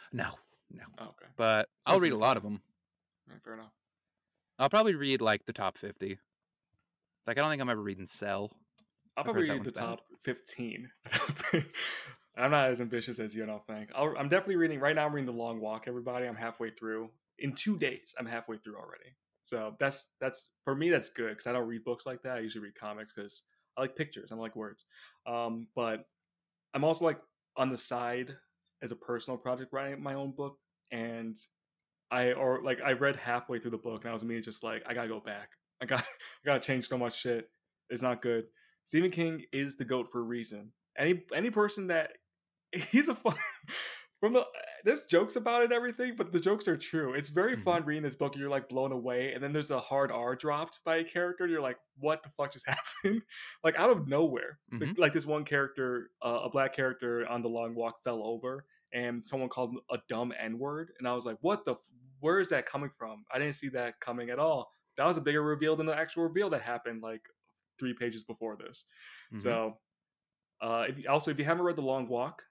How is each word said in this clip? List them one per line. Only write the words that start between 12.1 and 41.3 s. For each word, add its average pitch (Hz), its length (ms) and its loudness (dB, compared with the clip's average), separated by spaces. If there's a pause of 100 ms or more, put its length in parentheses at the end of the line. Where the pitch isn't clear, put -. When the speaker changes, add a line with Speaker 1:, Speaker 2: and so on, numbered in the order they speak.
Speaker 2:
I'm 127 140 4
not 139 220 6
as 123 100 0
ambitious 117 380 -4
as 107 160 -6
you, 110 80 -4
I - 20 -8
don't 107 220 -8
think. 107 260 -10
I'll, 151 240 2
I'm 139 100 -2
definitely 190 280 4
reading, 165 240 4
right 147 160 4
now 151 100 4
I'm 147 80 0
reading 135 180 0
The 117 80 -4
Long 117 220 -4
Walk, 110 260 -4
everybody. 123 380 -4
I'm 120 100 -6
halfway 117 360 -6
through. 110 400 -6 (260)
In 139 160 -4
two 208 240 -2
days, 135 400 -2
I'm 120 80 -6
halfway 117 320 -6
through 107 200 -14
already. - 380 -18 (280)
So 110 360 -6
that's, 139 300 -2 (100)
that's, - 300 -4 (140)
for 135 100 0
me, 160 160 2
that's 143 200 4
good, 110 280 -6
'cause - 80 -12
I 120 60 -2
don't 123 160 0
read 113 160 -8
books 120 240 -4
like 127 160 -8
that. 127 140 -6
I - 20 -6
usually 110 240 -8
read 101 100 -14
comics 107 400 -12
'cause 101 300 -12 (340)
I 127 40 0
like 135 140 -2
pictures, 147 360 -8
I 110 40 -10
like 113 200 -8
words. 107 300 -10 (420)
Um, 117 480 -4
but 113 320 -2 (640)
I'm 139 100 0
also, 165 220 4
like, 156 160 2 (340)
on 131 140 2
the 127 80 -2
side 123 580 -4 (460)
as 120 100 -6
a 120 40 -8
personal 120 420 -6
project 127 340 -4
writing 139 300 -4
my 139 140 -4
own 139 160 -4
book, 139 260 -6 (320)
and 113 480 -6 (720)
I, 123 240 4
or, 127 300 2
like, 127 180 0
I 135 120 4
read 135 220 2
halfway 120 440 -2
through 117 120 -6
the 110 60 -2
book 113 280 -8
and 117 40 -6
I 117 40 -4
was 110 100 -6
immediately 113 220 -4
just 110 180 -12
like, 113 240 -4
"I 117 80 -2
gotta 120 120 -2
go 110 120 -6
back. 104 320 -10 (300)
I 127 40 -8
got, 127 140 2
<laughs> - 20 0
I - 440 -12
gotta 139 160 4
change 127 260 0
so 127 100 -2
much 120 220 0
shit. 117 280 -2 (440)
It's 120 100 -4
not 123 220 0
good." 117 240 0 (380)
Stephen 175 260 4
King 165 400 -2
is 139 240 -2
the 135 100 -4
goat 123 260 0
for 120 80 -4
a 117 40 0
reason. 110 500 -6 (240)
Any, 170 260 2 (100)